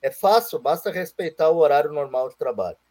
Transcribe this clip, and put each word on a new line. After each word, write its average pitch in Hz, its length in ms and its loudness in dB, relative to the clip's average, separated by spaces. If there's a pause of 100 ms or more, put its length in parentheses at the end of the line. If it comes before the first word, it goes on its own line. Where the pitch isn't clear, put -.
é 135 80 -2
fácil, 214 480 2
basta 156 320 -2
respeitar 165 600 -2
o 170 80 2
horário 147 340 4
normal 131 360 -4
de - 80 -16
trabalho." 101 400 -6 (140)